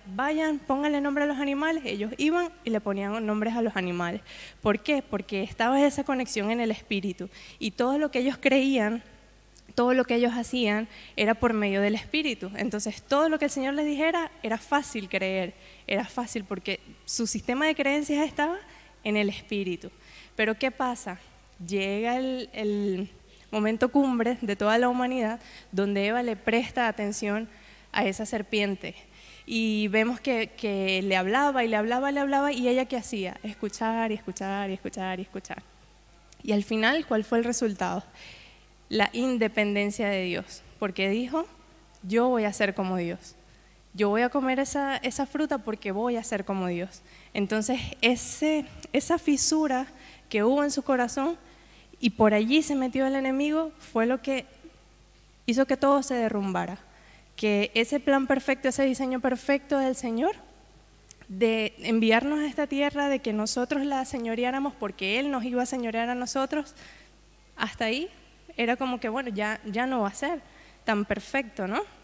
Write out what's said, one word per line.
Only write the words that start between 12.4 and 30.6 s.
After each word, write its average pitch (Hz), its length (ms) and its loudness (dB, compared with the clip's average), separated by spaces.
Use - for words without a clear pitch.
Entonces 208 460 -4
todo 294 260 4
lo 311 100 2
que 294 80 2
el - 40 0
Señor 269 240 -2
les 302 120 0
dijera 320 440 0
era 226 160 -2
fácil 240 500 -2
creer, 190 460 -2
era 202 180 0
fácil 226 400 -4
porque 190 360 -6
su 226 200 -2
sistema 254 400 -2
de 311 80 2
creencias 294 520 0
estaba 320 320 -2
en 214 120 0
el 202 140 2
espíritu. 185 600 -6
Pero 220 220 2
¿qué 262 120 0
pasa? 233 480 -4
Llega 202 520 -2
el... 262 340 -4
el 202 560 -2
momento 220 400 2
cumbre 247 500 2
de 202 160 -2
toda 214 220 4
la 247 100 4
humanidad 247 520 -2
donde 202 340 0
Eva 233 160 0
le 226 140 -2
presta 233 520 0
atención 208 600 -4
a 240 120 0
esa 214 200 -2
serpiente 202 720 -2
y 214 420 0
vemos 220 320 0
que, 233 360 -2
que 190 460 0